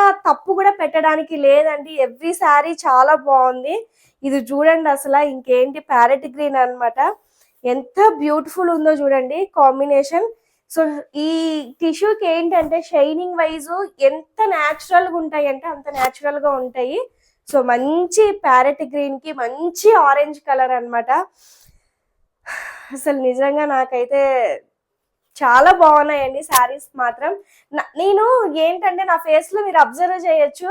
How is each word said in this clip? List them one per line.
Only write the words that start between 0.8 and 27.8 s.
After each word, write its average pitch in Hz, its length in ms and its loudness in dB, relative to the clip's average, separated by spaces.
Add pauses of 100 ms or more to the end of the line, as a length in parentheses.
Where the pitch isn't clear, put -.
పెట్టడానికి 311 560 -2 (100)
లేదండి. 294 460 2 (140)
Every 294 260 -6 (120)
శారీ 294 280 2 (140)
చాలా 269 300 4 (120)
బాగుంది. 254 480 0 (520)
ఇది 277 100 0 (120)
చూడండి 311 440 2
అసలు 277 260 0 (120)
ఇంకేంటి 262 480 -2 (100)
ప్యారెట్ 262 340 2 (120)
గ్రీన్ 285 260 -4
అన్నమాట. 247 360 -4 (760)
ఎంత 262 260 -8 (240)
బ్యూటిఫుల్ 311 540 -2
ఉందో 311 160 2 (100)
చూడండి 269 360 0 (200)
కాంబినేషన్. 285 680 2 (480)
So 320 60 0 (460)
ఈ 320 40 -2 (500)
టిష్యూకి 392 520 -2
ఏంటంటే 330 460 -2 (120)
షైనింగ్ 339 520 -2
వైజ్ 320 280 -6 (380)
ఎంత 311 300 -8 (180)
న్యాచురల్ 320 560 0
గా 349 100 -4
ఉంటాయంటే 294 520 -4
అంత 277 120 -18 (120)
న్యాచురల్ 285 480 -4
గా 285 40 0 (120)
ఉంటాయి. 254 360 -6 (520)
So 285 100 2 (120)
మంచి 349 540 2 (200)
ప్యారెట్ 277 380 2 (100)
గ్రీన్ 277 320 -4
కి 311 60 -10 (120)
మంచి 330 460 0 (180)
ఆరెంజ్ 285 320 0 (100)
కలర్ 262 300 0
అన్నమాట. 240 300 -4 (1900)
అసలు 285 220 -2 (100)
నిజంగా 277 360 0 (120)
నాకైతే 262 440 -2 (1200)
చాలా 269 300 6 (100)
బాగున్నాయండి 294 600 4 (100)
శారీస్ 254 360 0 (140)
మాత్రం. 247 320 -4 (440)
నా-, - 140 -6 (100)